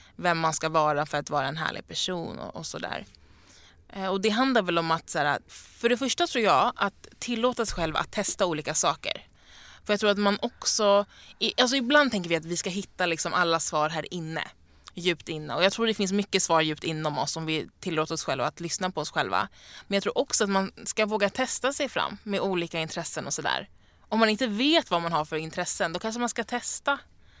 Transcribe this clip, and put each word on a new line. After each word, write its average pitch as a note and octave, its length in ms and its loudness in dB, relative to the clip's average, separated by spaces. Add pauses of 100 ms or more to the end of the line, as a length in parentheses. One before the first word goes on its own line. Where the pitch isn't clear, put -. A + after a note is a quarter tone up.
(160)
Vem E3+ 240 2
man D#3+ 140 2
ska D#3+ 160 0
vara D3+ 360 4
för D3 120 -4
att D3 120 -4
vara C#3 180 0
en D3+ 100 -4
härlig - 300 -6
person F3 520 -4
och, - 160 -10
och E3 100 -10
sådär. - 400 -6 (880)
Eh, F#3+ 140 -6
och F#3+ 140 0
det G#3+ 80 4
handlar B3 320 4
väl F3 160 0
om E3 140 0
att, E3 180 -2
så D#3+ 100 0
här, C#3+ 280 2
för - 420 -4
det A#3 80 4
första C4+ 300 0
tror A#3+ 160 0
jag F#3 320 6
att - 320 -4 (120)
tillåta A#3+ 460 0
sig - 100 -4
själv D#3+ 200 -2
att - 160 0
testa - 340 0
olika D3+ 280 -4
saker. - 540 -2 (580)
För G#3 80 2
jag G3+ 60 2
tror G#3 100 4
att G3+ 80 4
man G3+ 240 4
också, G3+ 640 4 (340)
i, A3 220 0
alltså B3 160 4
ibland C4+ 340 6
tänker F3 180 -2
vi E3 60 2
att D#3+ 100 -2
vi E3+ 120 -2
ska G3 120 -2
hitta F#3 360 -4
liksom E3+ 280 -2
alla E3 260 2
svar D3+ 300 0
här D#3+ 240 -6
inne, D#3+ 300 -6 (500)
djupt F3 360 -2
inne. D3+ 260 -6
Och D#3+ 80 4
jag F#3+ 100 6
tror A3+ 140 0
det A3 60 2
finns F#3+ 180 0
mycket G3 320 2
svar E3 180 6
djupt D#3 220 0
inom D#3 340 -2
oss C#3+ 200 -2
om D#3+ 80 -6
vi D#3 240 -2 (100)
tillåter D#3+ 340 -2
oss D#3+ 100 -4
själva C3 220 -2
att - 140 -4
lyssna F3+ 320 -4
på D#3+ 100 -6
oss D3+ 100 -6
själva. G2+ 360 0 (400)
Men G3+ 80 -2
jag G3 80 2
tror - 140 -2
också - 260 2
att G3 60 0
man F#3+ 220 2 (140)
ska G#3+ 200 0
våga G3+ 240 0
testa C4 440 -2
sig C#4 160 -2
fram D#2+ 340 -4
med G3+ 160 -2
olika F3 400 -2
intressen D#3+ 480 -6
och C#3 60 -4
sådär. G2+ 360 -2 (400)
Om A3 100 0
man A3 100 6
inte A3+ 180 0
vet C4+ 440 2
vad E3+ 100 2
man E3+ 100 -2
har D#3 140 0
för E3 100 -6
intressen, E3 580 -2
då F3+ 60 -4
kanske A3 200 -4
man A#3+ 100 0
ska A#3 140 -2
testa. - 560 -2 (420)